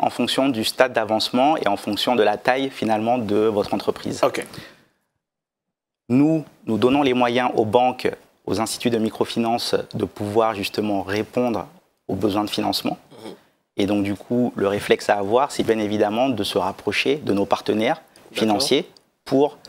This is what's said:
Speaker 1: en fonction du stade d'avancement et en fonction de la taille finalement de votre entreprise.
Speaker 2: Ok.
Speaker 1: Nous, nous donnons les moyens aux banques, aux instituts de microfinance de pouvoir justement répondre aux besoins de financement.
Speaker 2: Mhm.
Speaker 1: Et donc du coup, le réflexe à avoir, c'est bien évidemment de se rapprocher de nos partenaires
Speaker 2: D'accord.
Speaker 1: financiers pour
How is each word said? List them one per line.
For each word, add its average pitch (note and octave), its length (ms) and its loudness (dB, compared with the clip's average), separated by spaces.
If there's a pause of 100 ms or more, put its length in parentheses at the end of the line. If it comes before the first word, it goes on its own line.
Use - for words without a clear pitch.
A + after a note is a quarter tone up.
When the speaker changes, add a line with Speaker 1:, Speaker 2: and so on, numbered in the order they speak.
Speaker 1:
en A#2 100 0
fonction C3+ 380 -2
du A2 160 -2
stade B2+ 280 0
d'avancement A#2 640 2
et - 120 -2
en G2+ 80 0
fonction A2+ 400 -2
de G#2+ 80 4
la G#2 120 2
taille C3+ 340 0
finalement A2 480 0
de G#2 180 0
votre G#2+ 380 2
entreprise. - 500 -2
Speaker 2:
Ok. - 200 -2 (1600)
Speaker 1:
Nous, D3 360 4 (220)
nous A2 120 0
donnons C3 240 4
les C3 120 2
moyens B2 400 2
aux A#2 100 2
banques, B2 460 2 (360)
aux G2 140 -2
instituts A2+ 300 -2
de A2+ 80 0
microfinance A#2 760 -2 (200)
de A2 100 -2
pouvoir G#2+ 500 0
justement G2+ 480 -4
répondre G#2 640 -2 (420)
aux A#2 60 -4
besoins G2+ 300 0
de - 60 -6
financement. - 480 -4 (140)
Speaker 2:
Mhm. A2+ 200 -16 (440)
Speaker 1:
Et G2+ 100 0
donc G#2 160 2
du G2+ 140 -2
coup, B2 400 -2
le G2 120 0
réflexe G#2 400 0
à G#2 100 2
avoir, A2+ 320 2
c'est - 120 -4
bien A2 160 2
évidemment G#2+ 500 2
de G#2 160 -2
se - 140 -2
rapprocher G2 580 -2
de A#2 160 -4
nos G2 140 0
partenaires A2 560 0 (280)
Speaker 2:
D'accord. - 80 -8
Speaker 1:
financiers A2 520 0 (340)
pour C#3 320 2 (120)